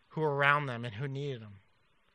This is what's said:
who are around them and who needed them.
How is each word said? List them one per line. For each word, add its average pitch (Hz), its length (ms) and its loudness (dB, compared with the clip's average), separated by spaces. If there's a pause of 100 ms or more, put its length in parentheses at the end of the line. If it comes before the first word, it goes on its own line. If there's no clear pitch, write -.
who - 120 -6
are 147 140 0
around 143 300 6
them 117 180 -6
and 117 120 -8
who 139 120 -6
needed 135 340 -8
them. 101 180 -20 (560)